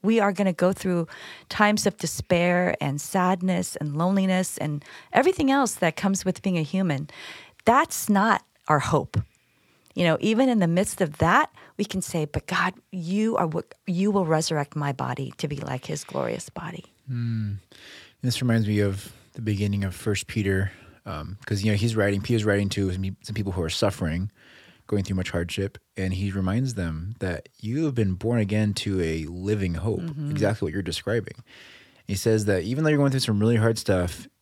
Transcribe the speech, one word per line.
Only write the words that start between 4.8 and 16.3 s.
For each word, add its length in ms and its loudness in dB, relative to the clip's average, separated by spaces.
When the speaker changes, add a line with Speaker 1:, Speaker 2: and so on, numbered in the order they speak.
Speaker 1:
everything 380 4
else 240 2
that 220 0
comes 280 0
with 180 -2
being 160 0
a 40 0
human. 460 -2
That's 440 2
not 360 4
our 100 6
hope. 420 0
You 100 0
know, 160 4
even 280 4
in 100 2
the 80 4
midst 340 0
of 180 -2
that, 340 4
we 60 0
can 180 -6
say, 220 -2
"But 240 -6
God, 260 0
you 460 0
are 100 2
what, 280 -6
you 240 0
will 160 2
resurrect 480 0
my 180 -2
body 460 -6
to 80 -6
be 120 -6
like 280 -8
his 160 -6
glorious 480 -6